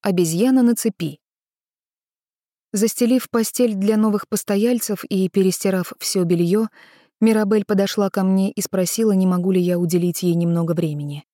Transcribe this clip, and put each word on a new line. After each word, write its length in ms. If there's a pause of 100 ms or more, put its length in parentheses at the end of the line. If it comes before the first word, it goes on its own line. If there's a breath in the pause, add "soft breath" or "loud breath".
Обезьяна 600
на 120
цепи. 440 (1500)
Застелив 560
постель 460
для 220
новых 300
постояльцев 760
и 240
перестирав 720
все 240
белье, 440 (520 soft breath)
Мирабель 460
подошла 440
ко 140
мне 280
и 100
спросила, 520
не 120
могу 260
ли 80
я 200
уделить 440
ей 120
немного 380
времени. 600